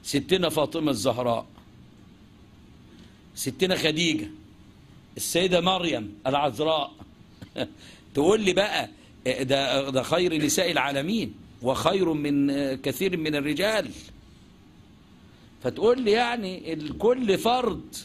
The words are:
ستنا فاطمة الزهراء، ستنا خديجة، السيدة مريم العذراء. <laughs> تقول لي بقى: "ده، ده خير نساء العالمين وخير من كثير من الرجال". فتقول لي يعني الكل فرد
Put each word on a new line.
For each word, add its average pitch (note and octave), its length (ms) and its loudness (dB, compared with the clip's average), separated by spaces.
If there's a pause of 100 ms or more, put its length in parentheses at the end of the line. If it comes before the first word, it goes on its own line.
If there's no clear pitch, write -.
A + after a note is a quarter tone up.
ستنا E3 460 0
فاطمة D3+ 420 0
الزهراء، A#2 540 0 (1900)
ستنا F3+ 400 0
خديجة، D#3 540 0 (880)
السيدة F3 440 2
مريم E3+ 540 0 (120)
العذراء. C#3+ 640 0 (640)
<laughs> B2+ 120 -4 (480)
تقول F#3+ 260 4
لي F#3 120 2
بقى: E3+ 360 0 (360)
"ده، C3+ 640 0
ده C3 140 0
خير D#3+ 420 0
نساء F3 260 0
العالمين C#3+ 600 -2 (280)
وخير E3 520 2
من C#3+ 380 2 (240)
كثير D#3+ 420 -2
من D#3 180 -2
الرجال". D3+ 540 -2 (1700)
فتقول F#3 380 2
لي G#3+ 100 2
يعني G#3+ 640 -2
الكل F#3+ 640 0
فرد A3+ 680 -2